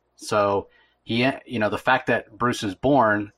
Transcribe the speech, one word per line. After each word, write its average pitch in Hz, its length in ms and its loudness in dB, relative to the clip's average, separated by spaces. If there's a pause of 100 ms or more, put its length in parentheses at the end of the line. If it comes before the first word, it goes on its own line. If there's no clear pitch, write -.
(160)
So 101 520 0 (340)
he, 120 260 0 (180)
you 123 120 -6
know, 107 100 0
the 104 100 -4
fact 127 280 0
that 110 300 -2
Bruce 120 260 -2
is 98 120 -4
born, 110 640 2